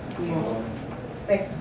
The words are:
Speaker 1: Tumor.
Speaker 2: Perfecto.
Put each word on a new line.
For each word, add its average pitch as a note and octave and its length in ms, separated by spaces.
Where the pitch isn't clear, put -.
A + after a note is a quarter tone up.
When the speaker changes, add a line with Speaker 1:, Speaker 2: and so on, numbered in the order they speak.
Speaker 1:
Tumor. E3 420
Speaker 2:
Perfecto. G3 360